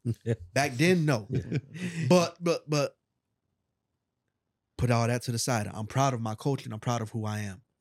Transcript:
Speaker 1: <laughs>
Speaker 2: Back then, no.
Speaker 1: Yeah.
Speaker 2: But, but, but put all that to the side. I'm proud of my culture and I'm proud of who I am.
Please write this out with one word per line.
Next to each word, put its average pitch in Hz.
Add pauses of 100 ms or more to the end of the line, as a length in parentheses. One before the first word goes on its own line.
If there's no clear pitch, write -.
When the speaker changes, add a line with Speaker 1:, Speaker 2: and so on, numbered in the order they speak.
Speaker 1:
<laughs> -
Speaker 2:
Back 135
then, 170
no. 123
Speaker 1:
Yeah. 123 (680)
Speaker 2:
But, 170
but, 170
but 147 (1800)
put 120
all 117
that 120
to 123
the 117
side. 110
I'm 110
proud 135
of 117
my 110
culture -
and 110
I'm 110
proud 120
of 107
who 110
I 107
am. 101 (180)